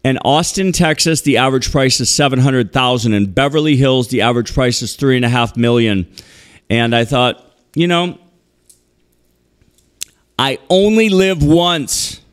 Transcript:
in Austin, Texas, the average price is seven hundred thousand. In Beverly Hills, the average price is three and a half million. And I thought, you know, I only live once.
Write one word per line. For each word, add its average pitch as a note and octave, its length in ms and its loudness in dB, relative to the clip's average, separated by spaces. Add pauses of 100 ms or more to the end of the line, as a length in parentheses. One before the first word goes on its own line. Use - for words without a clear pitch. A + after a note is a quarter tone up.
in C3 140 0
Austin, E3+ 540 0
Texas, D#3+ 480 0
the C3 160 0
average C3 340 0
price C3+ 300 0
is A#2 100 -2
seven C3+ 300 0
hundred B2+ 320 0
thousand. B2 420 0
In G2+ 120 0
Beverly C#3+ 500 0
Hills, C3 320 2
the A#2 140 -2
average A#2+ 300 -2
price B2 300 -2
is - 140 -10
three C3 200 2
and B2 80 0
a A#2 40 0
half A#2+ 280 -2
million. A#2 520 0 (600)
And A#2 260 0
I A#2 100 2
thought, B2 500 -4 (200)
you E3 120 0
know, F3 320 -2 (2250)
I C3 200 -2 (100)
only G#3+ 400 2
live F#3+ 340 0
once. E3 800 0 (120)